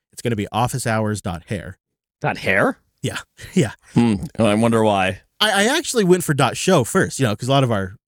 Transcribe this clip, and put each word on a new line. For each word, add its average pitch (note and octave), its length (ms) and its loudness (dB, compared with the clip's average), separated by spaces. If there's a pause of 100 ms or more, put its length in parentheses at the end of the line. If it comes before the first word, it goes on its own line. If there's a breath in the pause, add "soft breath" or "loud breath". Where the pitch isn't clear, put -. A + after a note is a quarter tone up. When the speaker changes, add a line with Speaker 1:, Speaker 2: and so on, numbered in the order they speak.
(120)
Speaker 1:
it's - 100 -18
gonna A#2 140 -2
be G2+ 140 -4
office B2 360 -2
hours A2 340 -2
dot E2+ 280 -8
hair. F#2 300 -10 (420)
Speaker 2:
Dot B2+ 180 -4
hair? A2 400 0 (240)
Speaker 1:
Yeah. - 160 -6 (180)
<laughs> - 160 -20
Yeah. C#3 200 2 (200)
Speaker 2:
Hmm. A#2+ 220 2 (240)
I A2 160 2
wonder A2+ 280 2
why. F#2+ 380 0 (180)
Speaker 1:
I, G3+ 280 2
I C#4 100 2
actually B3+ 280 0
went F3 200 4
for D#3 80 -2
dot C3 240 0
show F3+ 260 2
first, D3 360 -2
you C3+ 80 0
know, G#2 100 -2
'cause B2 120 -8
a - 20 -4
lot C#3 120 4
of B2 80 2
our, G2 380 -4